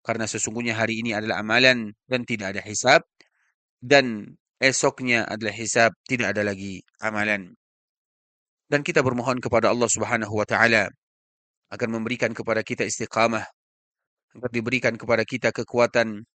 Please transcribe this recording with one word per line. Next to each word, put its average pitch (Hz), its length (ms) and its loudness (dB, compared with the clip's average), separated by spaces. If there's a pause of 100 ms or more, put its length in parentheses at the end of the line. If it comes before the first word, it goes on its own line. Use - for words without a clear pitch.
Karena 113 240 -4
sesungguhnya 113 480 -4
hari 113 240 0
ini 113 160 -4
adalah 107 320 -4
amalan 117 480 4 (160)
dan 123 160 -2
tidak 101 320 -6
ada 92 80 -8
hisab, 123 400 4 (720)
dan 123 560 2 (240)
esoknya 127 720 0
adalah 107 240 -6
hisab, 113 400 2 (160)
tidak 117 240 -2
ada 104 80 0
lagi 98 400 -4 (160)
amalan. 104 560 -4 (1120)
Dan 147 160 0
kita 139 240 2
bermohon 123 320 0
kepada 113 320 2
Allah 120 160 2
Subhanahu 110 480 -2
wa 104 160 -2
taala 110 400 4 (800)
agar 107 180 -6
memberikan 113 460 -2
kepada 110 320 -2
kita 120 160 -6
istiqamah, 110 640 0 (880)
agar 123 160 -10
diberikan 117 480 0
kepada 113 240 0
kita 117 320 -2
kekuatan 117 800 0